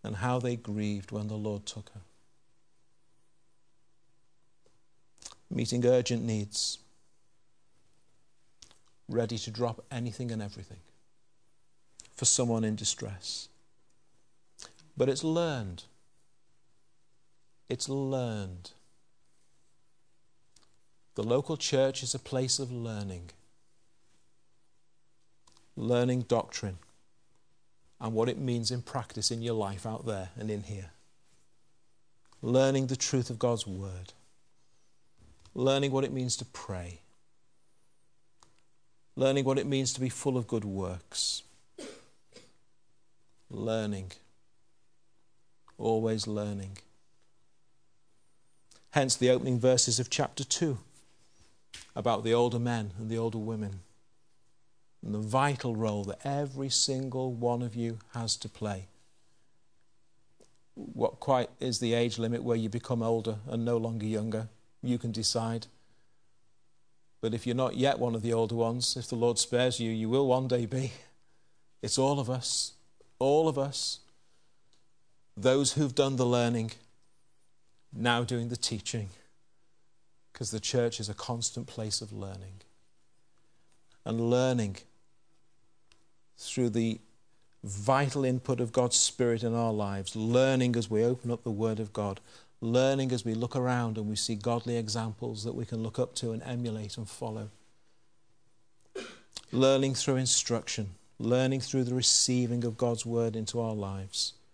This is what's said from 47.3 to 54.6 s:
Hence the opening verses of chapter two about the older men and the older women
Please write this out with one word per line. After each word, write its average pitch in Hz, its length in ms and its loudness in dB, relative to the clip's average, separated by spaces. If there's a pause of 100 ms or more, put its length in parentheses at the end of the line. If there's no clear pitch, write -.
Hence 135 240 4
the 123 140 4
opening 127 300 2
verses 123 400 4
of 123 100 -2
chapter - 340 -2
two 139 360 0 (1160)
about 113 280 0
the 113 100 4
older 120 260 4
men 117 380 -2
and 110 120 -8
the 113 80 -2
older 113 200 -2
women 107 440 -6 (1200)